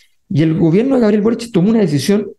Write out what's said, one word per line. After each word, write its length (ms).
y 120
el 160
gobierno 380
de 60
Gabriel 200
Boric 300
tomó 180
una 120
decisión 580